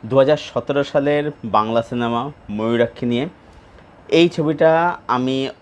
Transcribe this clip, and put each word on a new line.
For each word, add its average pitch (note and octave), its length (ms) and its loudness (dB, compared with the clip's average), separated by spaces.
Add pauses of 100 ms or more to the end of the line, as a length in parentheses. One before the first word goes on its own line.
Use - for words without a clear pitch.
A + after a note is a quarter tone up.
দু B2+ 120 2
হাজার C#3 180 6
সতেরো C#3 480 -4
সালের D3 480 0 (120)
বাংলা A2 380 0
সিনেমা A#2+ 480 -4 (200)
ময়ূরাক্ষী A#2 560 -2
নিয়ে। A#2+ 220 -2 (800)
এই E3+ 200 4
ছবিটা D#3+ 680 2 (100)
আমি C3 420 -2 (120)